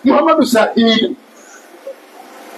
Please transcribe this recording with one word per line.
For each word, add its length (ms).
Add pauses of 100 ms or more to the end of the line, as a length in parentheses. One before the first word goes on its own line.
Muhammadu 440
Sa'idu." 680 (1400)